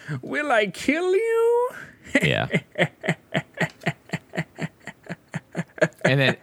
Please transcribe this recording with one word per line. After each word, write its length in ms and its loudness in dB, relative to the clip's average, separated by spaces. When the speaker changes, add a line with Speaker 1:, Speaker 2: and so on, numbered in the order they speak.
Speaker 1:
"Will 300 -4
I 160 4
kill 480 0
you?" 540 2
Speaker 2:
Yeah. 260 2
Speaker 1:
<laughs> 100 2
Speaker 2:
And 160 4
then, 240 2